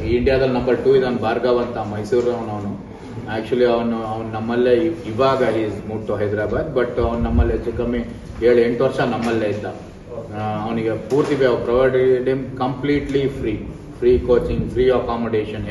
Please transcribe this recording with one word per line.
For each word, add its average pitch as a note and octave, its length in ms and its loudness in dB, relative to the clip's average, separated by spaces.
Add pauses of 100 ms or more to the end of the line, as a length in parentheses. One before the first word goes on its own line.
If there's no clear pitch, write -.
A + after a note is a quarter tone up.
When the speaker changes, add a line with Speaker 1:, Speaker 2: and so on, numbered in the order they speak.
Speaker 1:
ಇಂಡಿಯಾದಲ್ಲಿ B2+ 500 4
ನಂಬರ್ B2 300 0
ಟೂ C3+ 100 6
ಇದ್ದಾನೆ B2 220 2
ಭಾರ್ಗವ್ A#2+ 420 2
ಅಂತ, A2 180 -2
ಮೈಸೂರವನು A2 760 -2
ಅವನು. G2+ 440 -8 (460)
Actually A#2+ 320 2
ಅವನು, A#2 300 0
ಅವನು A2 280 -6
ನಮ್ಮಲ್ಲೇ A#2+ 440 2
ಇ-, A2 340 0
ಇವಾಗ B2+ 340 2
he A2+ 220 0
is G2+ 280 -6
moved A2 180 -6
to G2+ 80 -2
ಹೈದರಾಬಾದ್, G#2 580 -2
but B2 240 0
ಅವನು A#2 180 0
ನಮ್ಮಲ್ಲಿ A#2 340 2
ಹೆಚ್ಚು A2+ 200 -4
ಕಮ್ಮಿ A#2+ 260 -2 (440)
ಏಳು A#2+ 160 6
ಎಂಟು A#2+ 260 2
ವರ್ಷ C3 160 0
ನಮ್ಮಲ್ಲೇ A2+ 460 0
ಇದ್ದ. G2+ 180 -4
Speaker 2:
ಓಕೆ. - 720 -12
Speaker 1:
ಆ, G#2+ 300 -4
ಅವನಿಗೆ A2+ 300 -2
ಪೂರ್ತಿ D3 360 0
we C3 60 0
have B2 280 4
provided B2+ 580 4
him C3 340 -2
completely C#3 680 0 (100)
free, G#2+ 180 -4 (440)
free A#2+ 240 6
coaching, A#2 420 2
free B2+ 200 2
accommodation, A2 840 -2